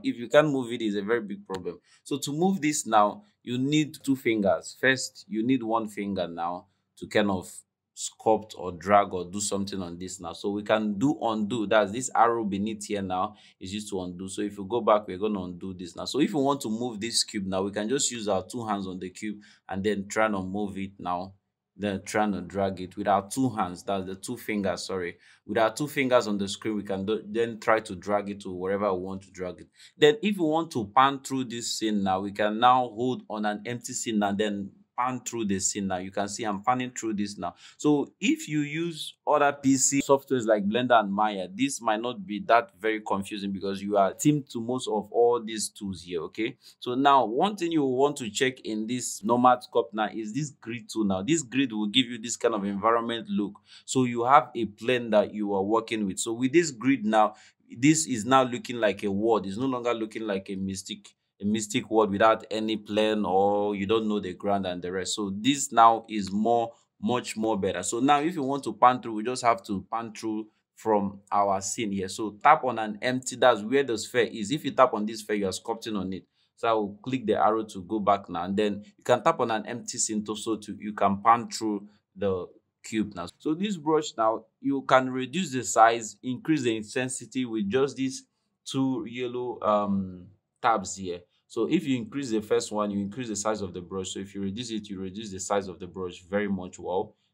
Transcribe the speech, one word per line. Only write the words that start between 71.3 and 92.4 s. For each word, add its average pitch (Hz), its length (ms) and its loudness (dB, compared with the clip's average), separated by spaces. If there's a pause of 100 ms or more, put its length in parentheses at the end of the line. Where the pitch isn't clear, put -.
our 101 320 2
scene 107 300 -4
here. 95 160 -2
So 104 340 -6
tap 156 220 6
on 120 140 -2
an 104 220 -4
empty, 127 360 -2
that's 120 260 6
where 131 220 2
the 120 120 -2
sphere 113 340 0
is. 104 200 -6
If 147 160 -2
you 131 60 -4
tap 127 200 8
on 107 140 -2
this 110 140 -6
sphere, 110 160 -2
you 101 100 0
are 95 40 0
sculpting 107 480 -6
on 92 140 -4
it. 90 120 -10 (320)
So 117 120 -2
I 117 60 4
will 104 280 -2
click 127 240 -4
the 104 160 4
arrow 107 220 2
to 98 180 -12
go 104 180 -4
back 98 280 2
now, 85 160 -6
and 98 100 -4
then 104 300 0
you - 180 -20
can 120 200 4
tap - 180 2
on 117 100 0
an 110 140 -2
empty 120 320 -10
scene 107 300 -2
to, 107 100 -4
so 110 200 -4
to, 107 220 -12
you 104 140 -10
can 101 300 0
pan 117 260 6
through 104 400 -4 (260)
the 95 320 -2 (380)
cube 107 300 -2
now. 87 140 -8 (100)
So 151 160 -2
this 196 220 -2
brush 151 420 0
now, 110 260 2 (160)
you 135 220 -2
can 131 280 4
reduce 127 420 -4
the 127 100 -2
size, 117 600 4
increase 127 400 -2
the 117 140 2
intensity 127 680 -4
with 110 240 -2
just 131 280 0
these 131 280 -4 (400)
two 131 440 -2
yellow, 123 520 -6
um, 98 640 0 (340)
tabs 113 360 0
here. 87 240 -8 (260)
So 113 240 -2
if 165 140 2
you 135 120 0
increase 123 340 -6
the 110 100 0